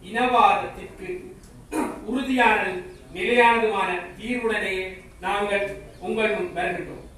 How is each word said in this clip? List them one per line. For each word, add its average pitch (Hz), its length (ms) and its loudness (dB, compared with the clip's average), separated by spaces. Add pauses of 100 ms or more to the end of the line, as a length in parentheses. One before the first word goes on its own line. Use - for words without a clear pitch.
இனவாதத்திற்கு - 1000 2 (1000)
உறுதியான 254 500 2 (540)
நிலையானதுமான 226 760 4 (280)
தீர்வுடனேயே 208 680 -2 (400)
நாங்கள் 202 400 0 (420)
உங்கள் 214 280 0
முன் 180 220 -4
வருகின்றோம். 175 480 -6 (120)